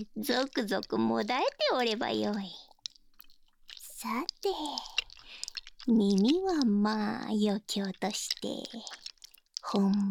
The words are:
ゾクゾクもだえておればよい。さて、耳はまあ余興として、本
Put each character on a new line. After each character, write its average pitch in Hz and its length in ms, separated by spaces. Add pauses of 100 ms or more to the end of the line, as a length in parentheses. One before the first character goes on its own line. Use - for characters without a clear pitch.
(220)
ゾ 247 240
ク 262 220
ゾ 202 140
ク 220 180
も 226 240
だ 247 160
え - 20
て 480 80 (240)
お 254 100
れ 220 120
ば 233 160
よ 214 280
い。 190 140 (1200)
さ - 320 (320)
て、 392 100 (1400)
耳 226 560
は 339 200
ま 214 600
あ - 60
余 208 320
興 196 380
と 196 120
し - 180 (100)
て、 - 80 (1160)
本 196 280 (200)